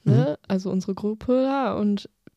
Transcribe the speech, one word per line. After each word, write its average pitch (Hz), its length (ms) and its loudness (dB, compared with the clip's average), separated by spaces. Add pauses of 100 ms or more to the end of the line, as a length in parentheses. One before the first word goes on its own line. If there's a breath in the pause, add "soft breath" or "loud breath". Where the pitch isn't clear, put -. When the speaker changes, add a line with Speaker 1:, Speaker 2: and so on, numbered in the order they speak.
Speaker 1:
ne? 143 340 4
Speaker 2:
Mhm. - 80 -20
Speaker 1:
Also 190 240 -2
unsere 190 240 -2
Gruppe 214 480 0
da 269 320 0
und 202 360 -2 (260)